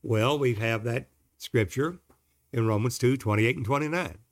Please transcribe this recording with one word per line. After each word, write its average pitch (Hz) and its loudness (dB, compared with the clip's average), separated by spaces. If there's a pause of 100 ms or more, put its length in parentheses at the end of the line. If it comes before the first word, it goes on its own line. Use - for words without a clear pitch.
Well, 113 2
we 127 2
have 113 -2
that 120 -4 (280)
scripture 127 -2 (520)
in 113 0
Romans 110 0
two 127 2
twenty-eight 110 2
and 123 -6
twenty-nine. 147 -2 (120)